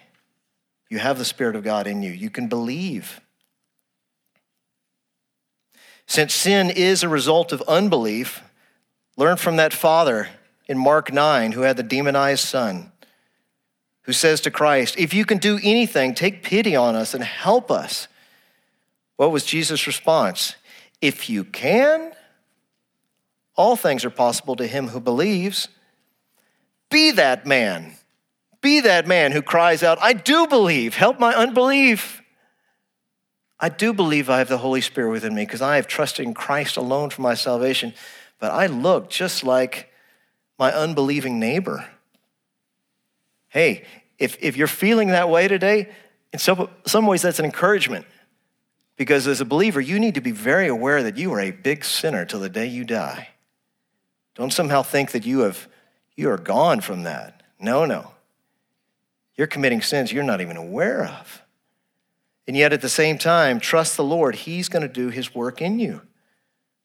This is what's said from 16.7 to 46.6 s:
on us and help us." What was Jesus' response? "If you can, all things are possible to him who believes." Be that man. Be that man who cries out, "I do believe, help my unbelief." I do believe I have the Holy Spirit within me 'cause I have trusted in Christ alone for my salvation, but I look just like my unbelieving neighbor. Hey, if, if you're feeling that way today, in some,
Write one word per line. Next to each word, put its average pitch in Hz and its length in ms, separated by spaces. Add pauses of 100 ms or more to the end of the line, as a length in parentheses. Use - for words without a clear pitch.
on 120 200
us 110 180
and 123 100
help 220 460
us." - 380 (1120)
What 151 140
was 143 140
Jesus' 156 400
response? 135 720 (440)
"If - 300
you 104 140
can, 285 720 (1400)
all 220 200
things 135 280
are 123 60
possible 123 460
to 120 100
him 131 220
who 117 120
believes." 175 680 (1200)
Be 311 220
that 135 340
man. 98 520 (640)
Be 294 180
that 180 260
man 165 260
who 147 120
cries 170 400
out, 165 180
"I 226 120
do 302 340
believe, 170 480
help 247 240
my 233 160
unbelief." 247 880 (1400)
I 165 100
do 220 240
believe 151 340
I 131 120
have 127 100
the 131 80
Holy 131 240
Spirit 117 300
within 110 240
me 104 100
'cause 113 160
I 143 140
have 139 100
trusted 143 400
in 117 80
Christ 143 440
alone 135 340
for 135 100
my 120 140
salvation, 123 580 (460)
but 107 100
I 180 160
look 151 460
just - 320
like 127 500 (640)
my 135 140
unbelieving 143 680
neighbor. 120 520 (1600)
Hey, 139 340 (360)
if, 131 220
if 135 140
you're 147 120
feeling 214 400
that 175 200
way 170 200
today, 196 420 (420)
in 156 60
some, 180 320 (160)